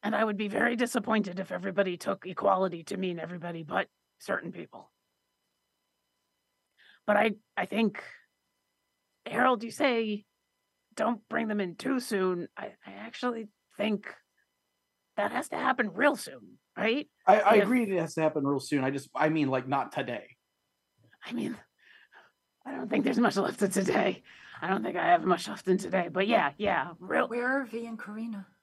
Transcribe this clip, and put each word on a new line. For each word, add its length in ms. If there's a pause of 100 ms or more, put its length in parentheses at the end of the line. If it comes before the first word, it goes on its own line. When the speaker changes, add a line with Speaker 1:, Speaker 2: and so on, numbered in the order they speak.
Speaker 1:
And 120
I 80
would 140
be 120
very 280
disappointed 640
if 100
everybody 460
took 300
equality 580
to 120
mean 220
everybody 460
but 240 (320)
certain 320
people. 380 (2250)
But 100
I, 160 (240)
I 100
think, 360 (1200)
Harold, 380
you 60
say, 540 (680)
"Don't 340
bring 200
them 120
in 160
too 240
soon." 560
I, 100 (200)
I 140
actually 480 (280)
think 300 (1080)
that 160
has 180
to 60
happen 360
real 240
soon, 420 (180)
right? 320 (180)
Speaker 2:
I, 140
I 160
Speaker 1:
If 80
Speaker 2:
agree 220
that 100
it 40
has 140
to 80
happen 240
real 140
soon. 240
I 60
just, 240
I 140
mean, 200
like, 180
not 260
today. 440 (880)
Speaker 1:
I 80
mean, 240 (1080)
I 80
don't 180
think 140
there's 140
much 180
left 260
of 100
today. 500 (400)
I 60
don't 140
think 140
I 100
have 180
much 240
left 200
in 100
today, 340
but 160
yeah, 300
yeah, 320 (100)
real 280
Speaker 3:
Where 320
are 40
V 220
and 120
Karina? 480 (160)